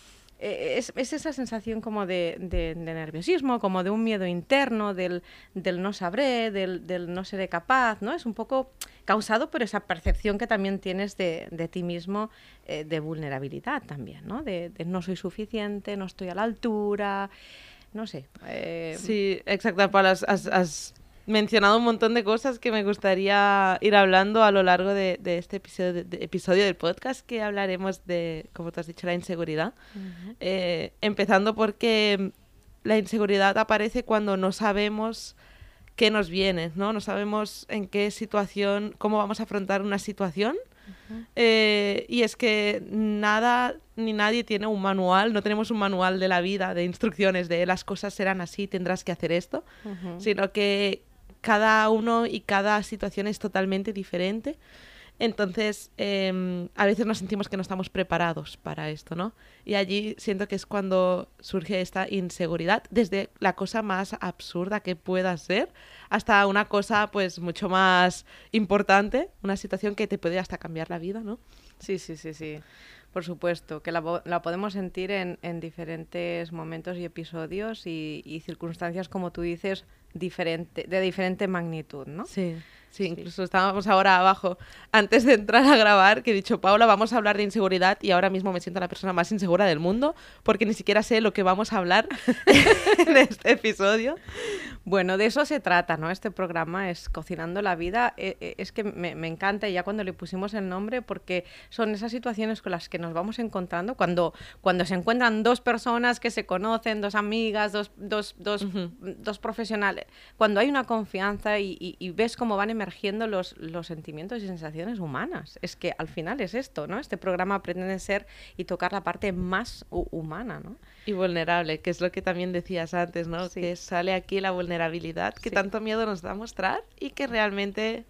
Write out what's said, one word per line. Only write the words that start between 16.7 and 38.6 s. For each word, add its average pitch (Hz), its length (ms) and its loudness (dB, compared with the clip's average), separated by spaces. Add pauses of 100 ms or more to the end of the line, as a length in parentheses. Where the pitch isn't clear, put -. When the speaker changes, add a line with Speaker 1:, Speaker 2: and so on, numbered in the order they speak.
Speaker 1:
no 214 160 -8
sé, 135 180 -12 (220)
eh. 165 500 -8
Speaker 2:
Sí, 196 480 -2
exacto, 196 420 2
Paula, 196 220 6
has, 180 140 2
has, - 240 0
has - 460 0 (320)
mencionado 214 520 4
un 240 60 2
montón 226 300 4
de 233 100 2
cosas 233 340 0
que 240 140 -2
me 214 100 0
gustaría 196 1000 4
ir 208 140 4
hablando 196 480 8
a 208 80 10
lo 196 140 6
largo 180 300 6
de, 190 280 0
de 175 160 -2
este 190 200 -8
episodio, 180 340 -4
de, 175 120 -4
de 175 200 -10
episodio 185 400 2
del 190 100 2
podcast 190 500 -4
que 226 160 -6
hablaremos 190 640 -4
de, 170 480 -4
como 170 200 -10
tú - 80 -8
has 160 80 -8
dicho, 170 180 -10
la 175 80 0
inseguridad. 165 600 -4 (200)
Speaker 1:
Ujú. 190 460 -14
Speaker 2:
Eh, 180 520 -4 (100)
empezando 208 520 2
porque 214 800 2 (500)
la 214 160 2
inseguridad 196 600 2
aparece 220 460 0
cuando 214 320 0
no 190 140 0
sabemos 214 840 -2 (580)
qué 214 160 4
nos 202 200 2
viene, 175 440 0
¿no? 196 180 -2
No 208 80 -2
sabemos 208 680 -4
en 208 180 -4
qué 202 240 0
situación, 202 880 -2